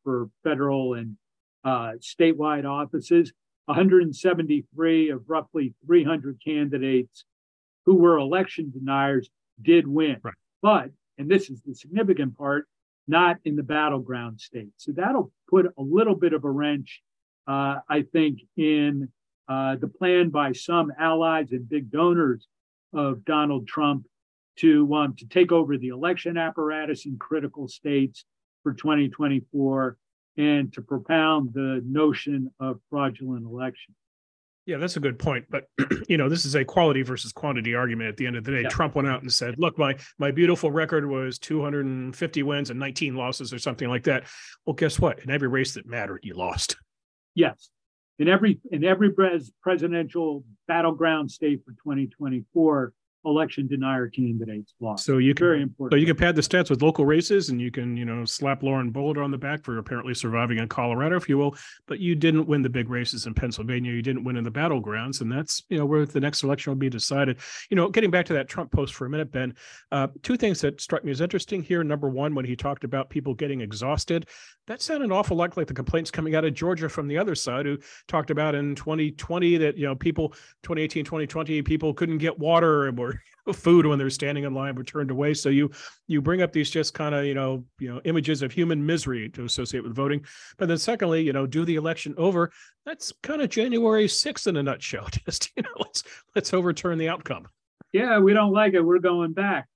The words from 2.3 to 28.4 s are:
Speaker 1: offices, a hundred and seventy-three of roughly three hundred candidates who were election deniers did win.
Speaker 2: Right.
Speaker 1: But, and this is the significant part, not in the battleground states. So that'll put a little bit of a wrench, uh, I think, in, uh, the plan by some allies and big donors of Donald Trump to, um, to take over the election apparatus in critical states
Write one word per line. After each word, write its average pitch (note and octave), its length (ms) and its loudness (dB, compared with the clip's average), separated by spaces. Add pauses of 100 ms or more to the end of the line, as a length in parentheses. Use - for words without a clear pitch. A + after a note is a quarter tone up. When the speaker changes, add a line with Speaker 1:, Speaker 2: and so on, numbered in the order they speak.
Speaker 1:
offices, D3 680 2 (360)
a D3 60 -2
hundred F#3 280 8
and D#3+ 140 -2
seventy-three D#3+ 960 2
of B2+ 160 -6
roughly D#3 480 -4 (100)
three E3+ 180 6
hundred C#3 400 -2
candidates C3+ 800 -2 (600)
who F#3+ 120 8
were E3+ 200 8
election D#3 540 -2
deniers C3+ 580 0 (320)
did D#3+ 260 6
win. C#3+ 360 2
Speaker 2:
Right. G2+ 100 -10 (300)
Speaker 1:
But, E3+ 260 4 (300)
and C#3+ 100 -6
this F#3+ 220 4
is A#2+ 100 -14
the C3+ 140 -12
significant E3+ 600 0
part, C#3+ 320 -2 (400)
not E3+ 380 4
in D3+ 100 -2
the D3 60 -2
battleground B2+ 800 -4
states. G#2+ 360 -16
So - 140 -10
that'll G3 400 -2 (160)
put F3+ 200 6
a C#3 160 -6
little F#3+ 320 2
bit D#3+ 180 2
of D3 120 -2
a C#3+ 40 0
wrench, C#3+ 540 -4 (440)
uh, C#3 300 -2 (100)
I D3+ 140 0 (100)
think, D3+ 280 2 (180)
in, D3 520 2 (380)
uh, E3+ 280 -2
the - 120 -4
plan F3+ 420 2
by C#3+ 240 0
some E3 460 0
allies D#3+ 520 2
and B2 180 -6
big C#3+ 220 -4
donors D#3 560 2 (440)
of C#3 320 -2
Donald D3 440 0
Trump C#3+ 400 -2 (500)
to, D3 380 6
um, C#3+ 220 0
to A#2 100 -20
take F3 240 4
over D3 260 4
the B2+ 120 -4
election E3+ 480 -4
apparatus D#3 680 -4
in C3+ 120 -8
critical D3 500 -6
states C#3 560 -2 (400)